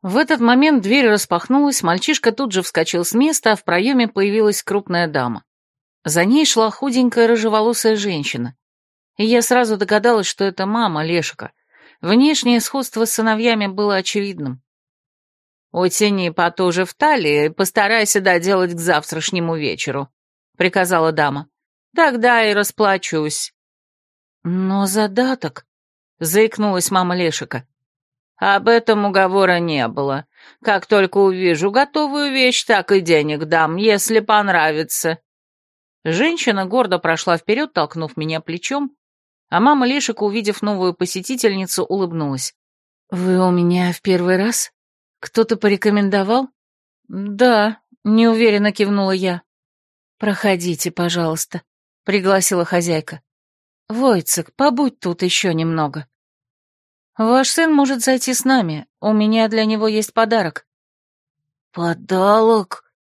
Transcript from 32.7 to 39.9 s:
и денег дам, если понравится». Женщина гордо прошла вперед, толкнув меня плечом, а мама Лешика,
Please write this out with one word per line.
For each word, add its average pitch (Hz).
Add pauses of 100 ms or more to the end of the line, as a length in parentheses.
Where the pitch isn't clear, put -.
и 196
денег 151
дам, 160
если 214
понравится». 165 (840)
Женщина 202
гордо 190
прошла 165
вперед, 269
толкнув 156
меня 160
плечом, 269 (560)
а 175
мама 269
Лешика, 254